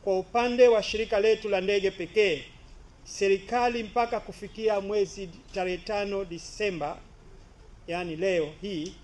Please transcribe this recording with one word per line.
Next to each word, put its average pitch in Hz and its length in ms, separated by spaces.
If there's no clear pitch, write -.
Kwa 190 160
upande 240 480
wa 220 160
shirika 220 360
letu 214 300
la 190 120
ndege 196 300
pekee, 175 520
serikali 233 800
mpaka 233 360
kufikia 208 640
mwezi 196 480
tarehe 185 240
tano 202 480
Disemba, 170 720
yaani 170 280
leo 165 460
hii 185 320